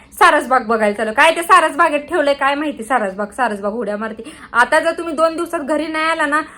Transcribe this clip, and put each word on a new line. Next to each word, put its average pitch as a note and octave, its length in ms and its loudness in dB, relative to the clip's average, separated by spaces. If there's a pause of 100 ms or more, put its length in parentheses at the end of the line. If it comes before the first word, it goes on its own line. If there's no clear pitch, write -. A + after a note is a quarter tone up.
(140)
सारसबाग C#4+ 520 4
बघायला G#3+ 280 0
चालू. G#3+ 240 -4
काय D#4+ 180 4
ते E4 80 -4
सारसबागेत D#4+ 560 4
ठेवलंय D4 340 0
काय C#4 220 0
माहिती, C#4 280 -6
सारसबाग, G#3 440 -4
सारसबाग G#3 440 -4
उड्या G#3 260 -6
मारते. A3 340 -10 (220)
आता B3 260 2
जर D#4+ 120 0
तुम्ही E4 220 -8
दोन D#4+ 220 0
दिवसात E4+ 240 -6
घरी D4+ 280 -4
नाही D#4 180 -4
आला D#4+ 200 0
ना, D4 160 0 (160)